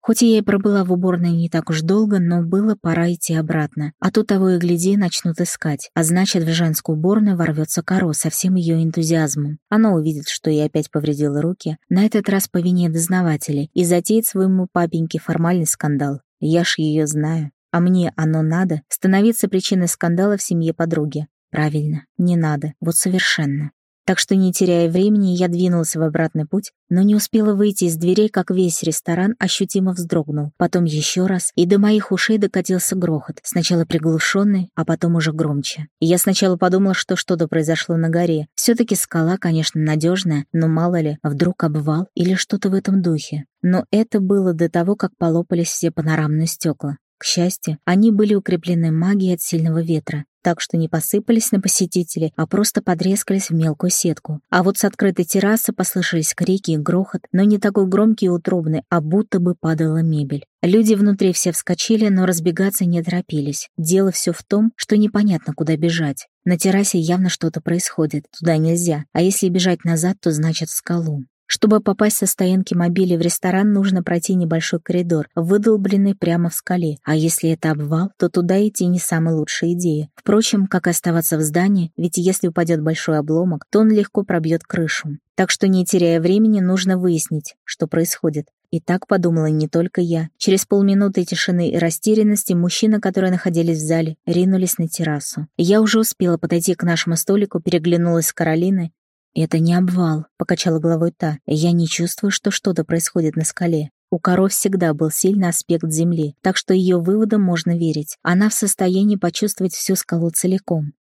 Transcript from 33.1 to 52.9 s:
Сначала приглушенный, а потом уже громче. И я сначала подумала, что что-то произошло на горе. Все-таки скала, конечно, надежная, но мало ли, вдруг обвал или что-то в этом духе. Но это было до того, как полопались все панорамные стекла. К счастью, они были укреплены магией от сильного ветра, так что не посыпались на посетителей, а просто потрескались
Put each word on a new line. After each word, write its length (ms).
Сначала 400
приглушенный, 880
а 100
потом 300
уже 180
громче. 540
И 60
я 120
сначала 380
подумала, 380
что 200
что-то 320
произошло 500
на 120
горе. 480
Все-таки 400
скала, 420
конечно, 420
надежная, 720
но 140
мало 340
ли, 220
вдруг 400
обвал 520
или 200
что-то 360
в 40
этом 280
духе. 420
Но 300
это 260
было 340
до 160
того, 280
как 200
полопались 520
все 240
панорамные 560
стекла. 480
К 20
счастью, 600
они 260
были 240
укреплены 560
магией 440
от 60
сильного 400
ветра, 440
так 180
что 160
не 120
посыпались 640
на 80
посетителей, 760
а 140
просто 340
потрескались 680